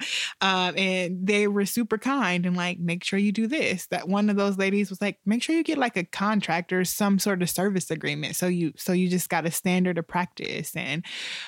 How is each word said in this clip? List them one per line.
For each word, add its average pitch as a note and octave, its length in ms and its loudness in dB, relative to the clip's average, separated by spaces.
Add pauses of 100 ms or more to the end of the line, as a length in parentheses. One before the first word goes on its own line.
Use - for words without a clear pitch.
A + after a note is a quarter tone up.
(420)
Um, F#3 360 2
and F#3 480 0
they G#3 220 4
were G3+ 180 2
super A3 320 0
kind G#3 480 0
and F3+ 120 0
like, F3 220 -2
"Make F3 260 -2
sure G3 120 0
you G3+ 140 4
do A3 160 0
this." A3+ 400 0
That - 220 -4
one G#3 200 2
of G3+ 60 2
those G3+ 220 2
ladies G3 320 2
was F#3+ 100 -10
like, G3+ 260 -2
"Make A3+ 160 2
sure D#4+ 140 0
you E4 80 2
get, D4+ 140 0
like, B3 180 0
a F3+ 80 0
contract F#3 720 0
or F#3 100 2
some G3+ 340 2
sort F#3 240 0
of E3+ 80 0
service F#3 400 0
agreement. D3 460 -4
So F3+ 120 0
you, F3 280 0
so - 160 -4
you F3+ 160 4
just F3+ 220 0
got E3 160 0
a E3+ 60 0
standard F3+ 460 2
of E3 80 -4
practice - 680 -6
and, D3 300 -4 (420)